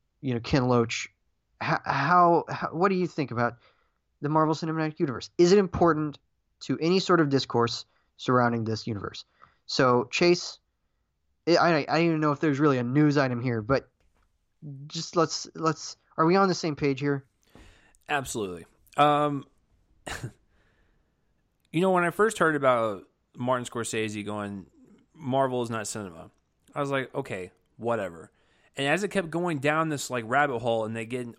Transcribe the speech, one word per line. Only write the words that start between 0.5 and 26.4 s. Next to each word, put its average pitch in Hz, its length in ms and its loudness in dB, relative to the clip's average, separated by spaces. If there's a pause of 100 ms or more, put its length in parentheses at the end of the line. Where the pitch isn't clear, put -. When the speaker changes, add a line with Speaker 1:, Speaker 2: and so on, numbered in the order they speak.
Speaker 1:
Loach? 120 400 0 (540)
H-, - 240 -2
how, 175 640 4
how, - 240 -6
what 185 160 0
do 190 60 0
you 180 120 -2
think 143 240 -6
about 120 220 -2 (680)
the 147 80 -4
Marvel 156 260 2
Cinematic 156 440 -4
Universe? 139 380 -4
Is 175 160 6
it 208 40 8
important 160 640 0 (420)
to 131 200 -4
any 180 180 2
sort 180 220 4
of 147 80 4
discourse 117 560 0 (320)
surrounding 120 480 2
this 110 220 -6
universe? - 360 -10 (420)
So, 123 460 2
Chase, - 480 2 (880)
I, 170 80 6
I, 165 220 4
I 135 80 0
don't 160 200 2
even 160 140 2
know 151 140 2
if 135 80 -6
there's 143 180 2
really 143 180 4
a 123 60 -2
news 143 340 4
item 123 240 0
here, 117 200 -2
but 123 260 0 (1000)
just 160 280 -8
let's, - 400 0
let's, 160 400 -4 (220)
are 160 80 2
we 175 100 4
on 196 140 4
the 175 40 2
same 156 220 -4
page 139 240 -2
here? 143 260 -4 (840)
Speaker 2:
Absolutely. 107 560 -6 (320)
Um, 147 480 2 (600)
<laughs> - 60 -10 (1600)
you 160 100 0
know, 190 100 4
when 175 120 4
I 170 80 0
first 214 260 0
heard 160 180 2
about 117 480 2 (320)
Martin 123 300 -2
Scorsese 110 600 -6
going, 101 400 -8 (480)
"Marvel 131 500 -2
is 113 60 -8
not 113 180 -6
cinema," 92 420 -12 (460)